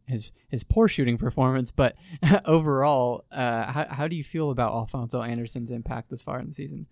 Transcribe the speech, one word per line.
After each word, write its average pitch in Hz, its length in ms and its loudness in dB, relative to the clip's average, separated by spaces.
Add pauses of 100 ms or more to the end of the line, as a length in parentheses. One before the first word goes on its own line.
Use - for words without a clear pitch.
his, 117 240 -6 (160)
his 123 160 -4
poor 220 240 4
shooting 120 300 2
performance, 131 540 0
but 131 240 2 (260)
<laughs> 175 240 6
overall, 143 840 2
uh, 117 400 -2
how, 143 180 -2
how 143 180 -4
do 165 80 -4
you 151 80 -6
feel 156 260 -4
about 120 240 0
Alfonso 117 480 -4
Anderson's 117 480 -6
impact 120 400 -8
this - 140 -12
far - 160 -8
in 131 80 -10
the 147 60 -12
season? 147 380 -12